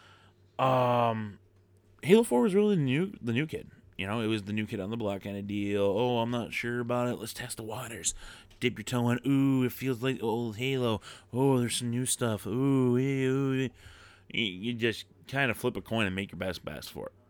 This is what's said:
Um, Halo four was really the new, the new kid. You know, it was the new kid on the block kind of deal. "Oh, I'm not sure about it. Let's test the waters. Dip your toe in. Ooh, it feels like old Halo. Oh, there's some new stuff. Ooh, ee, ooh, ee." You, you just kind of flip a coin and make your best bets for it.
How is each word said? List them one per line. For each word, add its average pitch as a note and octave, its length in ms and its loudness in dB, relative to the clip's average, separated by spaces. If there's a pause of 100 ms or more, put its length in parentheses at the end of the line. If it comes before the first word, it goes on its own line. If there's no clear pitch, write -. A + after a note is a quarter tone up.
(580)
Um, A#2+ 800 2 (640)
Halo G3 200 8
four B3 200 2
was G3+ 120 4
really G#3 220 4
the D#3 60 4
new, D3 380 2
the A#2 120 -2
new C3 140 2
kid. - 240 -10 (280)
You F#2+ 80 -4
know, A2 140 -2
it A2 60 0
was A2 180 0
the G2+ 80 -6
new G#2+ 140 -2
kid G#2 140 -6
on F#2 100 -6
the A2+ 60 -6
block G2+ 260 -4
kind G2+ 140 -8
of G2+ 100 -8
deal. G2+ 360 0
"Oh, A#2 360 2
I'm A#2 120 0
not A#2+ 220 -4
sure A#2+ 280 -4
about B2 280 0
it. A2+ 100 -4
Let's A2 140 -10
test - 240 -10
the A2+ 60 -10
waters. A#2 520 -6 (460)
Dip A#2+ 180 0
your G#2 60 -10
toe A#2+ 260 0
in. A#2+ 160 0
Ooh, C3+ 380 4
it A#2+ 80 0
feels B2+ 300 -4
like C3 200 -2
old A2+ 340 -2
Halo. A#2+ 440 0 (320)
Oh, C3 260 4
there's A#2+ 180 0
some A#2+ 140 -4
new B2 160 -2
stuff. A2+ 400 0
Ooh, B2+ 520 4
ee, C3+ 260 0
ooh, C3+ 300 0
ee." C3 160 0 (640)
You, A#2 120 0
you G2+ 300 -4
just A2+ 320 0 (220)
kind B2+ 220 0
of G#2+ 60 -2
flip A#2+ 200 0
a G2+ 40 -6
coin A2+ 260 0
and F#2 80 -2
make G2 180 -4
your E2+ 60 -12
best F#2+ 260 -4
bets D2 240 -10
for - 180 -10
it. - 60 -12 (180)